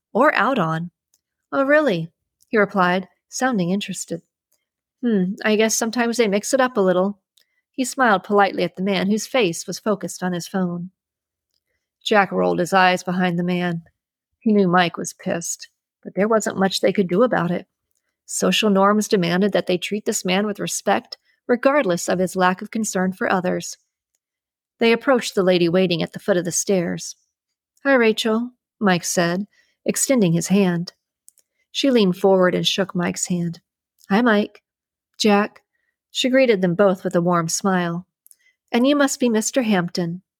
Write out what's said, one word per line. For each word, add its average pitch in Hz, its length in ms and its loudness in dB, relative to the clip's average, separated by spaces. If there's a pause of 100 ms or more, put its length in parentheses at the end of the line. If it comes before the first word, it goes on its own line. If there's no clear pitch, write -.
(120)
or 262 220 2
out 247 240 0
on. 160 320 -2 (640)
"Oh, 277 120 0
really?" 269 460 2 (360)
he - 100 -2
replied, 190 520 2 (200)
sounding 214 420 -2
interested. 185 520 -6 (800)
"Hmm, 202 340 0 (100)
I 214 100 2
guess 214 220 2
sometimes 233 400 -2
they 233 120 2
mix 202 240 -2
it 269 80 2
up 254 160 0
a 208 40 0
little." 185 400 0 (500)
He 262 140 -4
smiled 226 400 2
politely 202 400 2
at 175 120 -4
the 180 60 -6
man 190 260 -2
whose 214 200 -2
face 196 380 -2
was - 120 -10
focused - 440 -6
on 180 100 -2
his 175 160 -6
phone. 180 420 -4 (1120)
Jack 202 300 2
rolled 180 280 0
his 175 120 -4
eyes 185 300 2
behind 180 360 -2
the 180 60 -2
man. 175 380 -4 (560)
He 220 140 0
knew 202 160 4
Mike 175 280 2
was - 160 -10
pissed, - 560 -8 (340)
but 202 120 -16
there 214 140 0
wasn't 220 300 0
much 190 220 0
they 202 120 0
could 185 160 0
do 175 140 2
about 175 280 0
it. 175 160 -6 (580)
Social 185 460 0
norms 202 380 2
demanded 185 440 2
that 175 140 0
they 180 120 0
treat 208 260 -8
this 220 200 -6
man 196 220 0
with 208 140 -6
respect, - 580 -4 (280)
regardless 247 640 0
of 185 100 -2
his 185 180 -2
lack 185 260 0
of 214 80 -14
concern 185 420 -2
for - 180 -4
others. 180 460 -4 (1000)
They 233 140 4
approached 233 420 0
the 202 80 2
lady 180 260 4
waiting 175 340 0
at 175 100 -6
the - 80 -12
foot 202 160 0
of 170 80 -2
the 175 80 -6
stairs. 180 640 -4 (680)
"Hi, 277 100 2
Rachel," 233 580 0 (280)
Mike 185 240 2
said, 180 420 -2 (380)
extending 214 480 0
his 165 160 -2
hand. 180 440 0 (800)
She - 200 -2
leaned 202 260 4
forward 185 380 4
and 170 120 -2
shook - 280 -4
Mike's 180 320 -4
hand. 170 340 -4 (480)
"Hi, 202 140 2
Mike." 214 400 0 (560)
"Jack." 208 460 0 (480)
She - 160 -2
greeted 247 340 4
them 175 140 2
both 190 260 2
with 185 140 -2
a 175 40 2
warm 170 280 0
smile. 180 580 -2 (640)
"And 240 160 2
you 285 80 4
must 277 240 0
be 247 100 2
Mister 220 340 0
Hampton." 180 600 -2 (180)